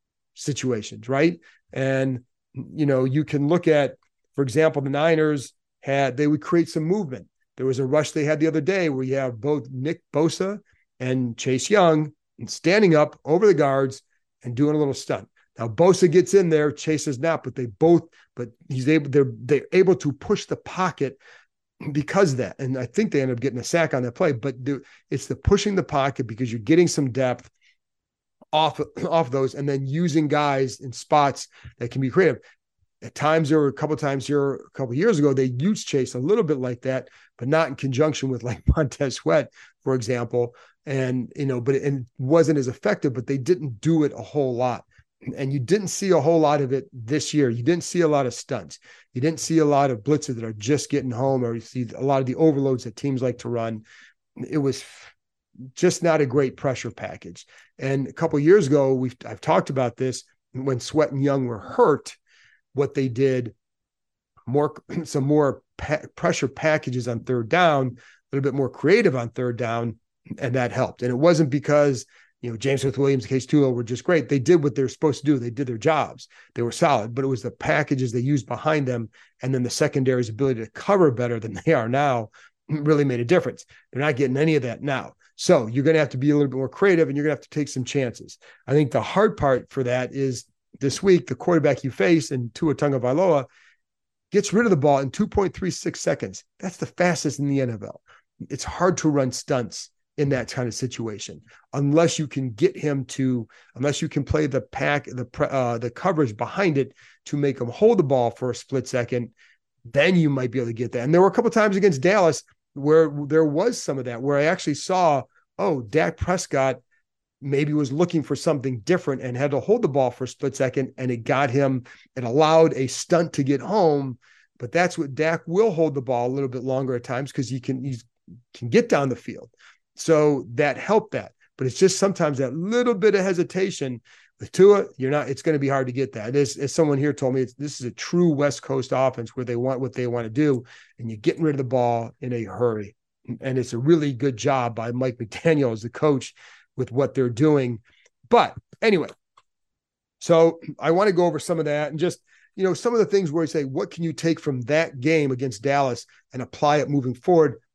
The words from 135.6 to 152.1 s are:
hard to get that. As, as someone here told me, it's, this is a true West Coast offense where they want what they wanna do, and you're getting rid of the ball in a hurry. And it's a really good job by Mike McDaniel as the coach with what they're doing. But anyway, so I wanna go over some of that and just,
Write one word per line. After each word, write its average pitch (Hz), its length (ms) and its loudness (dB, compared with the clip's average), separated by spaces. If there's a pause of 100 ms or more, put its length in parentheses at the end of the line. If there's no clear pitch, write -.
hard 135 200 0
to 123 40 -6
get 135 200 -4
that. 113 220 -6
As, 139 220 2
as 139 180 -6
someone 147 220 2
here 143 160 0
told 131 220 -2
me, 131 80 0
it's, 123 120 -6
this 143 260 -10
is 127 60 -6
a 117 40 -6
true 175 400 0
West 143 320 0
Coast 135 320 -4
offense 127 420 -2
where 127 80 -6
they 120 120 -4
want 127 240 -2
what 131 120 -6
they 127 140 -4
wanna 117 240 -4
do, 131 340 0 (340)
and 117 120 -10
you're 110 80 -10
getting 156 240 -2
rid 156 120 2
of 135 40 -6
the 135 60 -2
ball 120 560 0
in 123 120 -6
a 117 120 -4
hurry. 107 520 -4 (440)
And 131 180 -4
it's 123 160 -4
a 117 40 -4
really 147 360 2
good 131 220 -2
job 120 380 -2
by 117 180 -6
Mike 123 260 -4
McDaniel 139 540 0
as 107 100 -8
the 117 80 -8
coach 143 440 -2 (420)
with 127 140 -6
what 135 220 -2
they're 127 160 0
doing. 123 520 0 (500)
But 202 240 4 (260)
anyway, 196 280 2 (1120)
so 165 400 4 (180)
I 156 140 0
wanna 196 200 4
go 175 140 4
over 156 120 -2
some 165 200 -4
of 156 80 -2
that 147 240 -2
and 156 80 -8
just, 165 220 -2 (360)